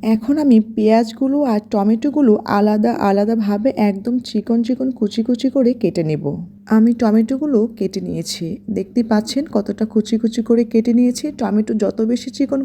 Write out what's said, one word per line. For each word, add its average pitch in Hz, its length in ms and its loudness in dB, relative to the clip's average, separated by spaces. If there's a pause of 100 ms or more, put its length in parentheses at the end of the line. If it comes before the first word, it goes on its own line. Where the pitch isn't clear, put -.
(140)
এখন 220 240 -2
আমি 269 200 6 (160)
পেঁয়াজগুলো 226 680 2
আর 214 160 0 (100)
টমেটোগুলো 233 640 2 (260)
আলাদা 214 340 2 (160)
আলাদাভাবে 208 600 0 (200)
একদম 202 260 -4 (140)
চিকন 226 340 -2
চিকন 254 260 -2 (100)
কুচি 208 240 -2
কুচি 247 280 0
করে 247 240 2
কেটে 175 360 -2
নেব। 151 140 -4 (520)
আমি 226 180 6
টমেটোগুলো 233 640 0 (180)
কেটে 190 240 -4
নিয়েছি, 170 460 -8 (300)
দেখতে 196 240 -4 (100)
পাচ্ছেন 220 320 0 (120)
কতটা 208 380 -2
কুচি 220 260 0
কুচি 233 240 -2
করে 233 220 2
কেটে 233 340 0
নিয়েছি। 247 260 0 (140)
টমেটো 214 340 -2 (100)
যত 196 160 -2 (120)
বেশি 247 200 -4
চিকন 269 340 -2